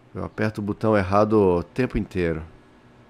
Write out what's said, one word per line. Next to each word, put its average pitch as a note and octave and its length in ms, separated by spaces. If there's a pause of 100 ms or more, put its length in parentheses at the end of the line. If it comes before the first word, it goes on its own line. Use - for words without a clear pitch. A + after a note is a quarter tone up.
(140)
Eu F#2 120
aperto G#2+ 340
o G#2 40
botão G#2 340
errado G2+ 360
o F2+ 300
tempo B2+ 340
inteiro. E2+ 460 (680)